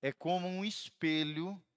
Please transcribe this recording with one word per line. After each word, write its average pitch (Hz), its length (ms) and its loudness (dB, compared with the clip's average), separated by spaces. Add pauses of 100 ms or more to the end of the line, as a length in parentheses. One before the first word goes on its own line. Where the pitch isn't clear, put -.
é 139 100 2
como 180 360 0
um 185 180 -2
espelho 160 960 0 (140)